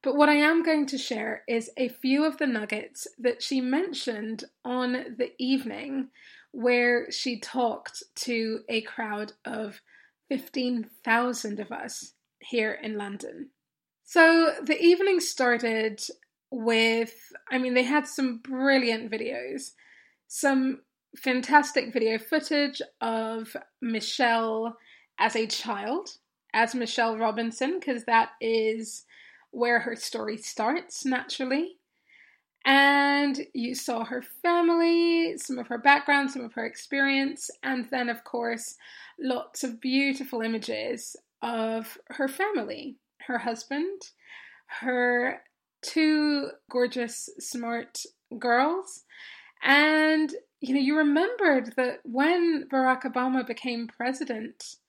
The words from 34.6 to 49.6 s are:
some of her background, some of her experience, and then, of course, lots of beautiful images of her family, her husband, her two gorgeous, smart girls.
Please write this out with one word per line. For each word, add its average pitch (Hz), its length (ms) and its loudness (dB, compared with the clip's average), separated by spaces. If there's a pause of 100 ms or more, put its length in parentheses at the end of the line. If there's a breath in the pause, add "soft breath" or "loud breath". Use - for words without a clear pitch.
some 254 220 -6
of 233 80 -8
her 240 100 -4
background, 285 540 4
some 254 140 -10
of 220 80 -14
her 226 120 -6
experience, 277 840 -2 (100)
and 254 280 -4
then, 247 180 -2
of 233 160 -6
course, 233 540 -6 (420 loud breath)
lots 262 460 -4
of 233 160 -8
beautiful 269 580 0
images 226 760 -4 (240)
of 226 560 -4 (140)
her 269 180 -2
family, 269 640 -4 (280)
her 233 160 -4
husband, 285 720 -6 (560 loud breath)
her 247 760 0 (380)
two 302 720 2 (180)
gorgeous, 247 680 -2
smart - 640 -8 (360)
girls. 277 640 0 (580 loud breath)